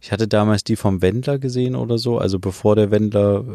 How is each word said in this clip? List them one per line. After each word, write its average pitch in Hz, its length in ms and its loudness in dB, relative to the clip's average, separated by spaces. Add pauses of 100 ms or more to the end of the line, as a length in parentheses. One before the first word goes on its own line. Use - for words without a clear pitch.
Ich - 100 -18
hatte 107 160 0
damals 107 360 2
die 113 120 -2
vom 95 280 0
Wendler 127 340 0
gesehen 127 380 -4
oder 120 240 -2
so, 117 180 -2
also 98 220 -2
bevor 101 360 0
der 104 140 4
Wendler, 104 540 2 (120)